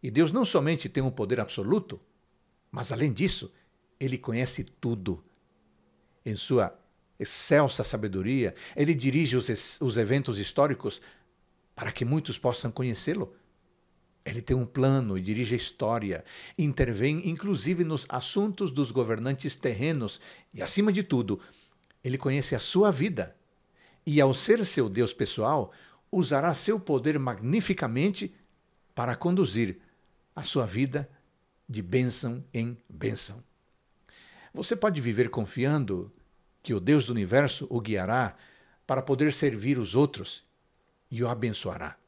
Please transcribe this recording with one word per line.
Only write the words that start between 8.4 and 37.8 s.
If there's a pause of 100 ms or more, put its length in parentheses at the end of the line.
ele
dirige
os
es-,
os
eventos
históricos (720)
para
que
muitos
possam
conhecê-lo. (880)
Ele
tem
um
plano
e
dirige
a
história, (340)
intervém
inclusive
nos
assuntos
dos
governantes
terrenos (320)
e,
acima
de
tudo, (600)
ele
conhece
a
sua
vida. (680)
E,
ao
ser
seu
Deus
pessoal, (380)
usará
seu
poder
magnificamente (600)
para
conduzir (560)
a
sua
vida (600)
de
bênção (100)
em (120)
bênção. (1120)
Você
pode
viver
confiando (500)
que
o
Deus
do
universo
o